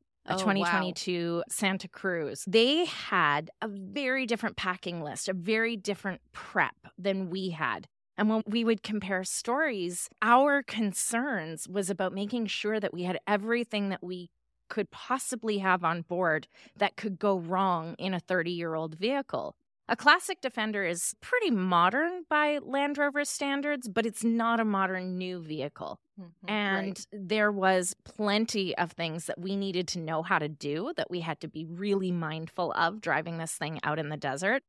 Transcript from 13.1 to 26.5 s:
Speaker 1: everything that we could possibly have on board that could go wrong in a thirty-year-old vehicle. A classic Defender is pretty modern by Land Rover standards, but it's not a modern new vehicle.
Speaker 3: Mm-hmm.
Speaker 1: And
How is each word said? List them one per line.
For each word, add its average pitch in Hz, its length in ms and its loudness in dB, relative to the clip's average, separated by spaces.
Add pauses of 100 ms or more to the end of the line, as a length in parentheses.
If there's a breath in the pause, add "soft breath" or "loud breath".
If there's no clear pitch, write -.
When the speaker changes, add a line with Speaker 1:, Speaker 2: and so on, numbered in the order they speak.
Speaker 1:
everything 208 640 0
that 190 160 -4
we 180 240 -8 (400)
could - 220 -2
possibly 226 680 -2
have 185 260 4
on 165 180 0
board 170 440 2 (300 loud breath)
that 202 200 0
could 196 220 -4
go 196 200 2
wrong 170 600 0
in 185 160 -2
a 170 60 -2
thirty-year-old 165 720 -2
vehicle. 190 640 -2 (320)
A 240 80 2
classic 339 440 4
Defender 214 440 -2
is 170 360 -2
pretty 466 300 2
modern 208 800 4
by 302 320 4
Land 277 340 0
Rover 285 280 2
standards, 277 640 -2
but 214 180 0
it's 214 180 -4
not 233 360 4
a 226 40 2
modern 185 540 0
new 185 240 -4
vehicle. 147 560 -6 (200)
Speaker 3:
Mm-hmm. 180 300 -14
Speaker 1:
And 196 380 0